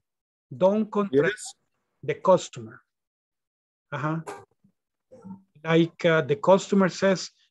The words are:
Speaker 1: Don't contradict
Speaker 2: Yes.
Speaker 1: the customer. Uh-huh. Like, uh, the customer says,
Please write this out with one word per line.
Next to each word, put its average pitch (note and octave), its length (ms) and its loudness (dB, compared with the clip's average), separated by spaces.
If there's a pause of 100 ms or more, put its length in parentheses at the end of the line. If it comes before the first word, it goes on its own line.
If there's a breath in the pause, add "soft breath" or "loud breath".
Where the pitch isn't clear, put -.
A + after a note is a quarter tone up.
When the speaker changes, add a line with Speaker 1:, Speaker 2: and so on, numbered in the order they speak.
(560)
Speaker 1:
Don't G#3 360 0
contradict G3 460 0
Speaker 2:
Yes. - 160 -16 (500)
Speaker 1:
the C#3 120 -6
customer. B2+ 680 -2 (1080)
Uh-huh. D3+ 260 -6 (1500)
Like, E3 420 2
uh, D#3+ 160 2
the C#3+ 160 -2
customer F#3+ 520 2
says, F#3+ 400 -2 (220)